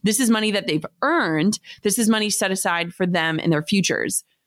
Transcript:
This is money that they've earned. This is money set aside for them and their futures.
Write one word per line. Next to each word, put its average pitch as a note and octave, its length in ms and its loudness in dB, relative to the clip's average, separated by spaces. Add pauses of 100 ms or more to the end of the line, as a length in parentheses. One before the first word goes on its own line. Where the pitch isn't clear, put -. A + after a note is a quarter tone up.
This G#3+ 160 0
is A#3 120 2
money G#3+ 200 2
that G3+ 140 -2
they've D3+ 200 -2 (180)
earned. G#3 560 0 (240)
This G#3 160 0
is A3 100 2
money G#3+ 200 2
set G3 200 -2
aside F3 440 -2
for F#3+ 120 -2
them D#3+ 340 0
and E3 120 0
their D3+ 100 2
futures. - 640 -2 (240)